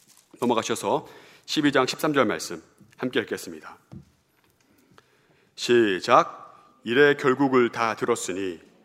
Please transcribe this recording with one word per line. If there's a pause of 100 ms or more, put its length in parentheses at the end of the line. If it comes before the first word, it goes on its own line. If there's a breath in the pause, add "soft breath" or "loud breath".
(400)
넘어가셔서 (400 loud breath)
십이
장
십삼
절
말씀 (340)
함께
읽겠습니다. (1800 soft breath)
시작.
"이래
결국을
다
들었으니 (240)